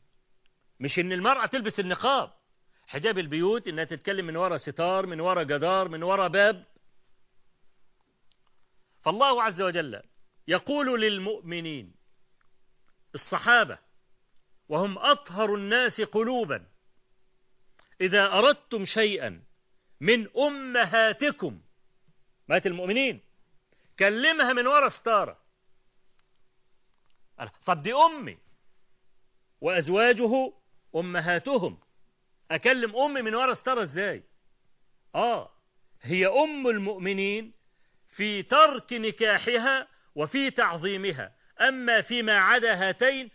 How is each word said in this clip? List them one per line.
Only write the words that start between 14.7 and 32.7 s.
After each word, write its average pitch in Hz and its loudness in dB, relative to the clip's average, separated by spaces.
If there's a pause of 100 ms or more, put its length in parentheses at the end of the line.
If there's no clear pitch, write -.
أطهر 214 0
الناس 220 0
قلوباً: 214 -2 (1300)
"إذا 190 4
أردتم 226 2
شيئاً 170 -2 (580)
من 220 2
أمهاتكم"، 226 0 (880)
مات 170 2
المؤمنين، 185 -2 (800)
كلمها 254 2
من 247 0
ورا 277 4
ستارة. 196 0 (2250)
طب 175 0
دي 196 -4
أمي 285 2 (1200)
وأزواجه 214 2 (440)
أمهاتهم، 175 -2 (720)
أكلم 226 0